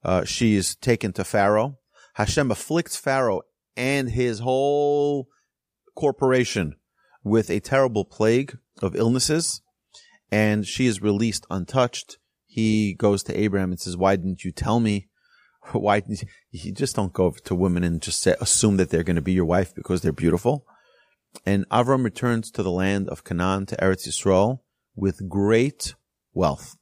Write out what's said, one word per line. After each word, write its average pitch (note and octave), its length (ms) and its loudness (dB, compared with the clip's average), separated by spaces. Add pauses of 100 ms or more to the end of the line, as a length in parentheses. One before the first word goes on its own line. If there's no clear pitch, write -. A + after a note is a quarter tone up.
uh, F#2 220 0
she A2 300 2
is F#2+ 200 -2
taken A2+ 380 -2
to F#2+ 100 -6
Pharaoh. G#2+ 540 2 (380)
Hashem B2 360 0
afflicts - 460 -4
Pharaoh B2+ 460 0 (340)
and C3 320 -2
his A#2 300 -2
whole C#3+ 920 0 (680)
corporation B2+ 800 2 (480)
with G#2+ 260 2
a F#2 100 0
terrible B2+ 460 0
plague A#2 520 0 (240)
of F2+ 140 -2
illnesses, C3 680 0 (720)
and G#2+ 340 2
she C3 200 -2
is G#2 160 0
released G#2 480 0
untouched. A#2+ 680 -2 (280)
He G#2+ 480 0
goes G2+ 300 2
to - 140 -6
Abraham G2 340 0
and F2 80 -6
says, F2 180 -8
"Why F#2+ 180 4
didn't F#2 280 -6
you F2+ 80 -6
tell A2 280 -2
me?" G#2 300 -2 (300)
<laughs> - 340 -20
Why G2+ 260 2
didn't G2+ 240 -8
you, - 40 -14 (240)
you F2 200 -12
just C3 240 -6
don't G2 180 -4
go F#2 180 2
to - 240 -6
women F2+ 280 0
and E2+ 180 -2
just - 200 -6
say, - 180 4
assume G2+ 380 2
that F#2 120 2
they're E2+ 140 0
gonna E2+ 180 0
be F#2 120 -2
your F2+ 120 2
wife F2 300 0
because - 260 -4
they're D#2+ 100 0
beautiful. F2 540 0 (800)
And G2 240 0
Avram B2 340 2
returns A2+ 480 -2
to G#2+ 120 -4
the F#2 80 0
land F#2+ 380 0
of - 140 -12
Canaan, F#2+ 440 -2
to - 80 -8
Eretz F#2+ 320 0
Yisrael, G2+ 540 2 (340)
with F#2+ 340 -4
great A2 680 0 (380)
wealth. - 480 -2